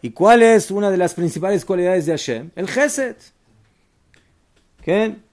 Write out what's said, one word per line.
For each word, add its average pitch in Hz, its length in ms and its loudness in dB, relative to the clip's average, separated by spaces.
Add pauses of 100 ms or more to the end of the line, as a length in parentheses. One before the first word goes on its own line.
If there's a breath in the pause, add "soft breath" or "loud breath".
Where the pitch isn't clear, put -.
¿Y 127 100 -10
cuál 233 340 6
es 226 260 4
una 202 220 -2
de 185 40 0
las 180 180 0
principales 175 500 -4
cualidades 180 420 -2
de 165 60 -2
Hashem? 135 420 -8
El 190 140 -8
Chesed. 269 480 -4 (1600)
¿Qué? 208 360 -2 (160)